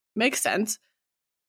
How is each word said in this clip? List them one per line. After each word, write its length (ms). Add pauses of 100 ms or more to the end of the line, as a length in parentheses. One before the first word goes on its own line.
(140)
makes 280
sense. 360 (720)